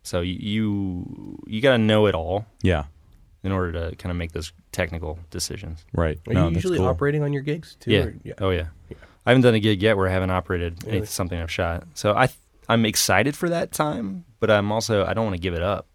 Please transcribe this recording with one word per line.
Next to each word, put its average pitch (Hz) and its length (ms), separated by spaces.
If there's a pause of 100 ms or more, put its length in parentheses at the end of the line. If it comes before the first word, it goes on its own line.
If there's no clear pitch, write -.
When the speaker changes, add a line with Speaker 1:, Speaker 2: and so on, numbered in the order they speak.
Speaker 1:
So 92 160
y-, 87 40 (160)
you, 101 1040
you 110 140
gotta 131 160
know 107 300
it 95 80
all 85 320 (160)
Speaker 2:
Yeah. 85 220 (600)
Speaker 1:
in 95 80
order 92 200 (180)
to - 60
kinda 90 180
make 85 180
those 80 200 (200)
technical 82 460 (120)
decisions. 85 640
Speaker 2:
Right. 78 260 (100)
Speaker 3:
Are - 40
Speaker 2:
No, 90 160
Speaker 3:
you 82 60
Speaker 2:
that's 87 100
Speaker 3:
usually 180 140
Speaker 2:
cool. 92 100
Speaker 3:
operating 143 340
on 143 120
your 139 80
gigs 147 360
too, - 120
Speaker 1:
Yeah. 98 140
Speaker 3:
or, - 100 (100)
yeah. - 140
Speaker 1:
Oh, 95 120
yeah. 85 180 (200)
Speaker 3:
Yeah. - 80 (300)
Speaker 1:
I 120 60
haven't 131 100
done 120 120
a 110 60
gig 104 220
yet 107 160
where 95 100
I 92 40
haven't 92 180
operated 87 540
Speaker 3:
Really? 107 140
Speaker 1:
any, 104 80
something 90 320
I've 82 120
shot. 87 420
So 104 240
I 131 120
th-, - 100 (320)
I'm 113 160
excited 113 500
for 175 140
that 170 200
time, 190 540 (160)
but 107 100
I'm 104 220
also, 107 320
I 90 80
don't 110 140
wanna 98 100
give 87 160
it 85 100
up 92 320